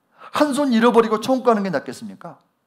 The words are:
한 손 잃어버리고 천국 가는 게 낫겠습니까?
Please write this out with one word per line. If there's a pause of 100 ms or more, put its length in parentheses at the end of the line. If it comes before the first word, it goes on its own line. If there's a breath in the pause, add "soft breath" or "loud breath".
(320 loud breath)
한
손
잃어버리고
천국
가는
게
낫겠습니까? (280)